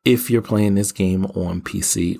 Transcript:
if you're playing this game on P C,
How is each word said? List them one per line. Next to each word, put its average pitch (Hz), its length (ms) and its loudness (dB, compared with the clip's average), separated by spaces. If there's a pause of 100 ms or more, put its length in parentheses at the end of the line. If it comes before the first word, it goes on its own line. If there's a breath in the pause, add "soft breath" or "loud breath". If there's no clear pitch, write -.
if 123 240 2
you're 117 120 2
playing 107 340 2
this 101 160 0
game 95 360 0
on 90 340 -4
P - 200 -6
C, - 380 -2